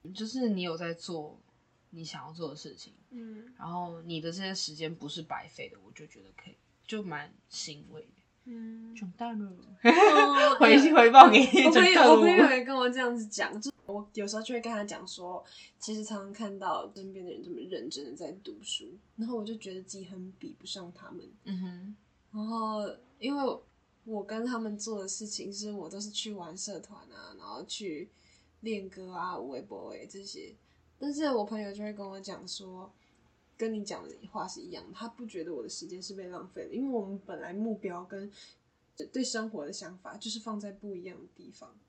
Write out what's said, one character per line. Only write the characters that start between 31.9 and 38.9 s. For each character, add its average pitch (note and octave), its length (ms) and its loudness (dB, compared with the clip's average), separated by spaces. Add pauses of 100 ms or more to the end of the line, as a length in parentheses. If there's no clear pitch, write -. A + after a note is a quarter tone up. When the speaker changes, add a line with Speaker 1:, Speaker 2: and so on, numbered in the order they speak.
Speaker 2:
跟 G3+ 120 -14
我 G3 140 -16
讲 F#3+ 260 -16
说， F#3 460 -16 (640)
跟 A3+ 160 -6
你 G#3+ 100 -8
讲 - 240 -14
的 - 80 -20 (160)
话 F#3 160 -10
是 - 140 -16
一 F3+ 120 -18
样 - 140 -16
的， - 80 -20
他 A3+ 140 -14
不 A#3+ 160 -18
觉 F#3+ 180 -12
得 E3+ 120 -10
我 B2+ 80 -10
的 G#2+ 60 -12
时 - 180 -14
间 F#3 160 -14
是 G3 120 -14
被 F#3+ 140 -14
浪 F3+ 200 -16
费 - 200 -16
的， - 60 -16
因 A#3+ 80 -6
为 C#4 80 -6
我 A3 160 -4
们 G3 180 -12
本 - 160 -14
来 E3+ 140 -12
目 G#3+ 220 -6
标 F3+ 280 -10
跟 G3+ 260 -16 (800)